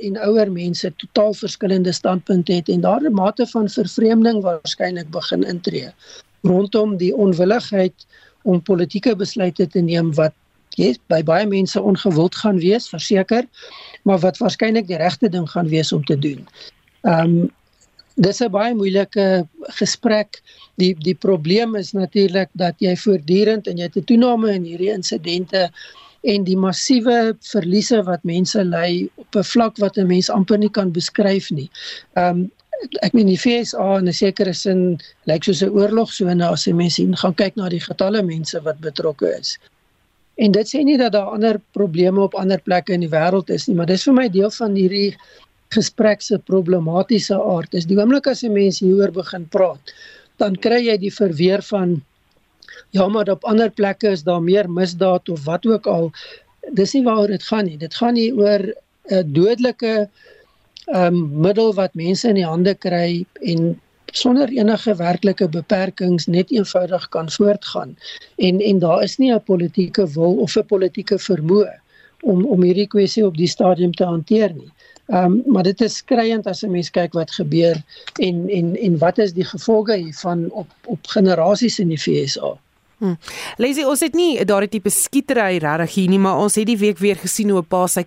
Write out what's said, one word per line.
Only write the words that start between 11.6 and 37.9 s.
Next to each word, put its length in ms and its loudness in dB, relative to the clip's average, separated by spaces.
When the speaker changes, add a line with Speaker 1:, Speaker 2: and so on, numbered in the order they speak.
Speaker 1:
ongewild 540 2
gaan 240 0
wees, 300 0
verseker, 540 0
maar 160 2
wat 180 2
waarskynlik 500 0
die 100 -4
regte 320 0
ding 200 -4
gaan 180 -2
wees 240 0
om 120 0
te 160 0
doen. 280 -6
Ehm, 460 2
dis 260 2
'n 100 0
baie 240 0
moeilike 720 0
gesprek. 800 -2
Die, 240 2
die 160 -2
probleem 600 0
is 160 -8
natuurlik 600 0
dat 260 -4
jy 180 0
voortdurend, 720 2
en 100 -6
jy 60 -6
het 120 -8
'n 80 -2
toename 500 4
in 100 -2
hierdie 280 -4
insidente 800 -4
en 200 0
die 140 0
massiewe 800 0
verliese 640 0
wat 200 -4
mense 400 -2
ly 520 -2
op 200 -12
'n 80 2
vlak 340 0
wat 200 -2
'n 100 2
mens 220 2
amper 280 2
nie 120 2
kan 220 -2
beskryf 600 -2
nie. 180 -8
Ehm, 280 0
ek, 180 -12
ek 120 -2
meen, 140 6
die 100 4
V 80 -4
S 120 -10
A 220 0
in 100 0
'n 60 0
sekere 400 0
sin 460 0
lyk 180 0
soos 180 0
'n 80 2
oorlogsone 800 0
as 180 -2
jy 80 0
mens 200 2
sien, 220 0
gaan 200 -2
kyk 200 0
na 140 -6
die 100 -4
getalle 440 -2